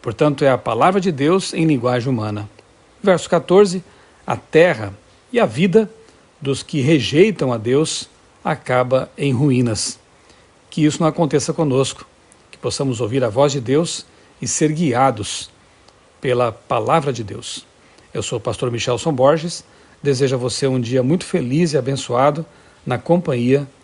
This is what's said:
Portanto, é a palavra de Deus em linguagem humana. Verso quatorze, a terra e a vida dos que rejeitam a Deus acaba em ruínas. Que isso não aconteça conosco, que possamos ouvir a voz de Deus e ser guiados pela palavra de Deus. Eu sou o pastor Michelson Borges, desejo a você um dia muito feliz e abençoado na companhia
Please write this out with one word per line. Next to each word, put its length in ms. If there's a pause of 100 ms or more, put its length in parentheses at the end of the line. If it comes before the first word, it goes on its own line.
Portanto, 440
é 40
a 80
palavra 440
de 100
Deus 420
em 120
linguagem 420
humana. 420 (540)
Verso 260
quatorze, 540 (420)
a 120
terra 560 (380)
e 100
a 40
vida 460 (480)
dos 240
que 160
rejeitam 720
a 60
Deus 520 (320)
acaba 760
em 160
ruínas. 640 (720)
Que 160
isso 160
não 80
aconteça 420
conosco, 560 (420)
que 80
possamos 440
ouvir 240
a 40
voz 220
de 80
Deus 460 (360)
e 60
ser 240
guiados 800 (680)
pela 280
palavra 600
de 140
Deus. 420 (440)
Eu 120
sou 160
o 20
pastor 300
Michelson 420
Borges, 500 (380)
desejo 340
a 40
você 260
um 160
dia 220
muito 220
feliz 480
e 40
abençoado 680 (400)
na 140
companhia 680 (160)